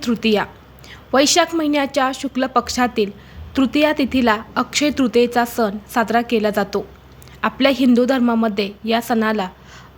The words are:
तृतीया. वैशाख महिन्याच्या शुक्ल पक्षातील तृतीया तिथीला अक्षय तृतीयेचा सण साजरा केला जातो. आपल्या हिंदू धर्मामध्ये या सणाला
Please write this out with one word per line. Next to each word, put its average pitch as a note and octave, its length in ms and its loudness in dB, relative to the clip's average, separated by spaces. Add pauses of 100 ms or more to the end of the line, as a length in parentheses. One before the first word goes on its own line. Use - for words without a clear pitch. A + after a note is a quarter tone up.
तृतीया. A3 400 0 (680)
वैशाख E4 420 2
महिन्याच्या C#4 600 0
शुक्ल C4 320 -4
पक्षातील A#3+ 640 -2 (460)
तृतीया D4 400 2
तिथीला A#3+ 400 0 (180)
अक्षय D4 420 -2
तृतीयेचा A#3+ 500 2
सण G#3+ 300 -2 (160)
साजरा A#3 300 0
केला G#3+ 260 0
जातो. G3+ 360 -2 (580)
आपल्या B3+ 320 2
हिंदू B3 300 4
धर्मामध्ये A3+ 680 0 (140)
या A3+ 160 0
सणाला A3 480 -2 (480)